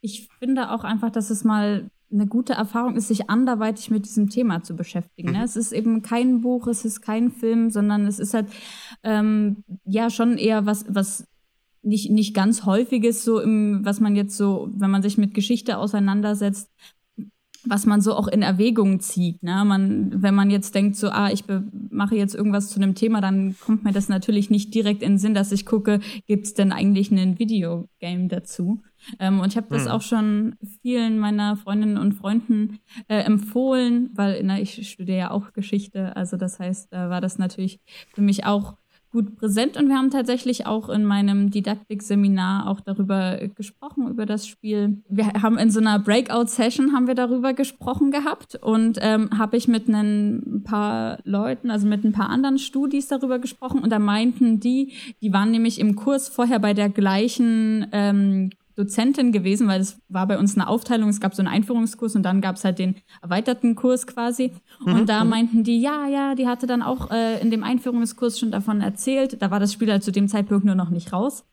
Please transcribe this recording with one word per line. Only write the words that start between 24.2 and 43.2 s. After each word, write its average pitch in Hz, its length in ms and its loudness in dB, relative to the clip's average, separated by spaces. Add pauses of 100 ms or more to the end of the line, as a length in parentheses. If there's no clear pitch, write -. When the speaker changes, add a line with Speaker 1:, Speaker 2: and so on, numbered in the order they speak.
Speaker 1:
nicht 208 240 0
direkt 208 300 0
in 202 80 2
den 196 60 4
Sinn, 214 160 2
dass 202 180 0
ich 202 120 -2
gucke, 208 360 2 (260)
gibt's 202 280 -2
denn 196 180 2
eigentlich 202 400 2
ein 185 260 2
Videogame 180 880 -2
dazu? 185 560 -4 (360)
Ähm, 190 220 2
und 185 80 0
ich 196 80 -2
hab 220 120 -4
das - 160 -2
Speaker 3:
Hm. - 60 -4
Speaker 1:
auch 220 120 -2
schon 214 540 0 (260)
vielen 226 360 0
meiner 208 380 0
Freundinnen 208 420 0
und 202 140 2
Freunden, 214 640 -2 (300)
äh, 214 120 0
empfohlen, 240 960 0
weil, 196 300 0
na, 196 160 0
ich 202 300 -8
studiere 185 280 -4
ja 180 120 -2
auch 202 220 -6
Geschichte, 202 640 -6
also 180 200 -6
das 185 220 -6
heißt, 185 340 -8
da 180 180 -6
war 180 100 -2
das 185 180 -6
natürlich 185 420 -4 (340)
für 202 80 0
mich 202 220 2
auch 202 320 -2 (360)
gut 214 220 -2
präsent 220 420 -2
und 277 120 2
wir 269 80 4
haben 262 160 2
tatsächlich 247 540 0
auch 214 220 -4
in 208 160 2
meinem 202 460 4
Didaktik-Seminar 202 1160 0
auch 196 120 -2
darüber 196 580 -2 (180)